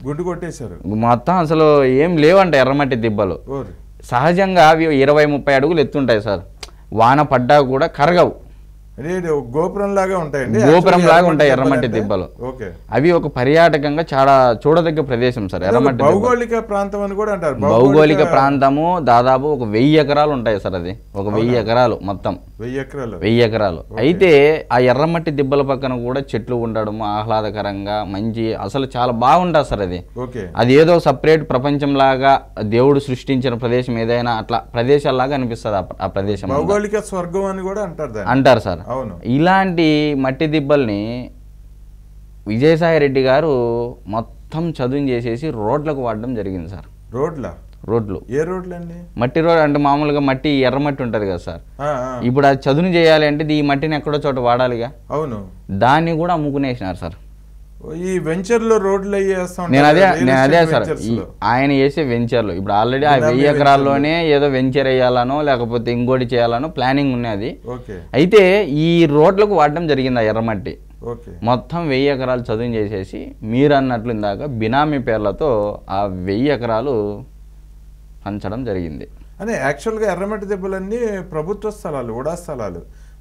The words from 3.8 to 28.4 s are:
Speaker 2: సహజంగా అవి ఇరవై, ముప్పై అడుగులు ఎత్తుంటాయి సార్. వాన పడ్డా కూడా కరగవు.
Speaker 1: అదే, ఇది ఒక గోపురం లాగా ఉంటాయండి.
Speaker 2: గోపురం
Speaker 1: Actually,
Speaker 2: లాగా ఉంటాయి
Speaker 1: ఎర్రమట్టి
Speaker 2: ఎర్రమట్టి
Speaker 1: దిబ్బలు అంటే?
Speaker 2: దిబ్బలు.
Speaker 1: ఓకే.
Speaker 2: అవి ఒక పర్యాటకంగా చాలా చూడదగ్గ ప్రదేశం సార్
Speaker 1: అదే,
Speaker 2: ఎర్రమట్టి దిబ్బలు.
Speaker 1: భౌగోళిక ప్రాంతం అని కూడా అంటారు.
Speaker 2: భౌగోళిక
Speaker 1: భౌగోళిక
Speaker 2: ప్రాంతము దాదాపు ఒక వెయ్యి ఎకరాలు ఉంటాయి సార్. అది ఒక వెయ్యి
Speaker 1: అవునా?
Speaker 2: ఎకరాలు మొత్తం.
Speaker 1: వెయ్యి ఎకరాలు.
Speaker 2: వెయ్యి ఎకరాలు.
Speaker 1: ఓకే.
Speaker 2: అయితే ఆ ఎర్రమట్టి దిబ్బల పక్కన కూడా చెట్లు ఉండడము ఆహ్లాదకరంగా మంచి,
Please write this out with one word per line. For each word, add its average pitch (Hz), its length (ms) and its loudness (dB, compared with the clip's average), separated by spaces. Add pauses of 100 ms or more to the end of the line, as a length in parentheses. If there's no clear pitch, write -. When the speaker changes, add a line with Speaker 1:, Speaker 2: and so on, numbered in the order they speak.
Speaker 2:
సహజంగా 175 640 4
అవి 160 280 4
ఇరవై, 147 300 4
ముప్పై 143 280 0
అడుగులు 151 260 2
ఎత్తుంటాయి 135 420 0
సార్. 101 180 -4 (540)
వాన 120 280 4
పడ్డా 139 400 4
కూడా 135 260 0
కరగవు. 156 580 2 (540)
Speaker 1:
అదే, 165 180 -6
ఇది 170 140 -4
ఒక 135 260 -4
గోపురం 196 380 -2
లాగా 190 220 0
ఉంటాయండి. 139 420 -2
Speaker 2:
గోపురం 165 200 6
Speaker 1:
Actually, 175 280 4
Speaker 2:
లాగా 170 200 6
ఉంటాయి 151 220 4
Speaker 1:
ఎర్రమట్టి 135 260 2
Speaker 2:
ఎర్రమట్టి 120 240 -2
Speaker 1:
దిబ్బలు 101 240 -2
అంటే? 80 100 -14
Speaker 2:
దిబ్బలు. 117 360 -12
Speaker 1:
ఓకే. - 20 -12 (200)
Speaker 2:
అవి 139 200 2
ఒక 170 160 2
పర్యాటకంగా 147 880 2
చాలా 135 440 4 (100)
చూడదగ్గ 160 340 2
ప్రదేశం 123 480 0
సార్ 87 140 -4
Speaker 1:
అదే, 208 140 2
Speaker 2:
ఎర్రమట్టి 135 260 2
దిబ్బలు. 170 160 4
Speaker 1:
భౌగోళిక 233 500 -2
ప్రాంతం 202 320 -4
అని 202 140 -6
కూడా 208 180 -2
అంటారు. 165 200 -2
Speaker 2:
భౌగోళిక 117 320 4
Speaker 1:
భౌగోళిక 151 460 4
Speaker 2:
ప్రాంతము 139 680 2
దాదాపు 127 480 2
ఒక 143 160 -2
వెయ్యి 123 360 4
ఎకరాలు 147 320 2
ఉంటాయి 113 280 -2
సార్. 95 140 -6
అది 90 260 -8 (160)
ఒక 101 180 -4
వెయ్యి 117 220 0
Speaker 1:
అవునా? 110 160 -2
Speaker 2:
ఎకరాలు 117 320 2
మొత్తం. 95 360 -6 (200)
Speaker 1:
వెయ్యి 123 200 -8
ఎకరాలు. 131 380 -10
Speaker 2:
వెయ్యి 113 260 2
ఎకరాలు. 107 340 0
Speaker 1:
ఓకే. 107 240 -10
Speaker 2:
అయితే 156 720 4
ఆ 120 80 2
ఎర్రమట్టి 156 520 0
దిబ్బల 143 300 0
పక్కన 131 420 -4
కూడా 127 180 -4
చెట్లు 123 340 -6
ఉండడము 110 500 -4
ఆహ్లాదకరంగా 104 1000 -4
మంచి, 110 500 -4